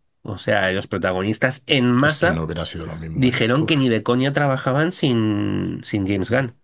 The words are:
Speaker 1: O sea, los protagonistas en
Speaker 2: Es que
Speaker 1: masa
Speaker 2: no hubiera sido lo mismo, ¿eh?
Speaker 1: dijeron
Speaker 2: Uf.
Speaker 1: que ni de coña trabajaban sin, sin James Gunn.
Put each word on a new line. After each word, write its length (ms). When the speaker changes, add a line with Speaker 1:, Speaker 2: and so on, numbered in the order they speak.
Speaker 1:
O 160
sea, 340
los 140
protagonistas 800
en 240
Speaker 2:
Es 140
que 160
Speaker 1:
masa 0
Speaker 2:
no 140
hubiera 200
sido 220
lo 80
mismo, 340
¿eh? 60
Speaker 1:
dijeron 320
Speaker 2:
Uf. 20
Speaker 1:
que 80
ni 140
de 120
coña 300
trabajaban 600
sin, 920
sin 220
James 240
Gunn. 340